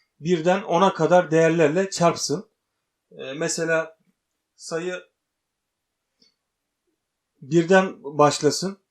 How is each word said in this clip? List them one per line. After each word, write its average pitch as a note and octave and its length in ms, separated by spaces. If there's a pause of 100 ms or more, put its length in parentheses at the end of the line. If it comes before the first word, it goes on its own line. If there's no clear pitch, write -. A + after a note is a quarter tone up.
(200)
birden F3 440
ona F3+ 300
kadar E3 380
değerlerle E3 580
çarpsın. E3 600 (600)
E, C3+ 220
mesela D#3+ 680 (560)
sayı F3+ 540 (2250)
birden E3+ 600
başlasın. D3 760 (120)